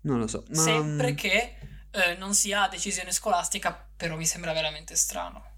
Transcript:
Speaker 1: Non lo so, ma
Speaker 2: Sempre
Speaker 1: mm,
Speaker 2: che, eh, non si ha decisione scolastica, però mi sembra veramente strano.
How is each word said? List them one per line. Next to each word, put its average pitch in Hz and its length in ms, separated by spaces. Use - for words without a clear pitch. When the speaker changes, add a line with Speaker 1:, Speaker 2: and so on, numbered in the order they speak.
Speaker 1:
Non 135 180
lo 110 80
so, - 220
ma 156 120
Speaker 2:
Sempre 151 520
Speaker 1:
mm, - 20
Speaker 2:
che, 202 420
eh, 175 280
non 190 160
si 202 180
ha 202 140
decisione 180 440
scolastica, 180 880
però 165 180
mi 160 100
sembra 165 280
veramente 156 420
strano. 175 480